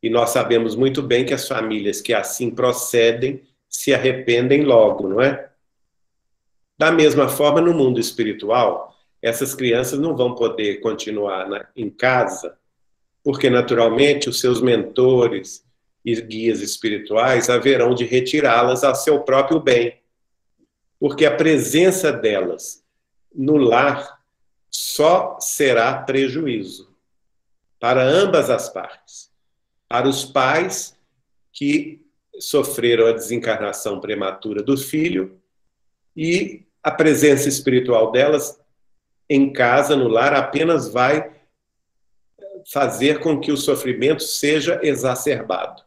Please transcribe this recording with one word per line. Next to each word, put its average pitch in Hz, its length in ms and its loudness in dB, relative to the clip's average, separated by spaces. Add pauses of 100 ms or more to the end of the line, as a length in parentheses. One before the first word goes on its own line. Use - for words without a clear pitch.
E 113 60 -2
nós 113 220 2
sabemos 113 440 0
muito 131 280 0
bem 120 220 2
que 139 100 -2
as 131 120 -8
famílias 110 540 -4
que - 140 -2
assim 113 360 -4
procedem 123 920 0 (260)
se - 260 0
arrependem 127 680 2
logo, 110 460 4
não 101 120 0
é? 139 300 0 (1300)
Da 156 140 2
mesma 151 380 4
forma, 147 320 2
no 170 120 4
mundo 131 280 2
espiritual, 110 960 -2 (260)
essas 117 320 -4
crianças 127 440 -2
não 151 180 -2
vão 123 180 0
poder 107 460 -4
continuar 101 680 -6
na, 101 280 -10
em 110 120 -8
casa, 123 720 -2 (640)
porque, 135 260 0
naturalmente, 123 800 2
os 117 120 -6
seus 123 200 0
mentores 120 1040 0 (400)
e 113 160 -4
guias 110 400 -4
espirituais 110 880 -2
haverão 123 460 2
de 120 100 -4
retirá-las 127 800 2
a 139 120 2
seu 143 280 0
próprio 139 380 2
bem, 120 380 2 (1000)
porque 147 260 0
a 139 100 4
presença 160 800 2
delas 95 720 -4 (480)
no 147 240 0
lar 135 640 2 (480)
só - 720 0
será 127 640 0
prejuízo 131 880 -4 (880)
para 127 240 0
ambas 151 480 2
as 113 180 -2
partes, - 640 -16 (580)
para 127 200 0
os 135 160 -2
pais 147 760 -2 (540)
que 147 520 -4 (360)
sofreram 120 680 0
a 117 60 4
desencarnação 107 880 -6
prematura 101 600 -8
do 131 160 0
filho, 143 640 -4 (760)
e 170 460 -4 (200)
a 160 80 -2
presença 147 580 4
espiritual 123 640 2
delas 143 480 0 (680)
em 139 240 2
casa, 135 440 2
no 131 100 2
lar, 117 280 2
apenas 143 540 0
vai 127 440 0 (1400)
fazer 139 500 0
com 156 200 0
que - 100 -6
o 143 60 0
sofrimento 131 640 -2
seja 151 600 -2
exacerbado. 127 1040 -4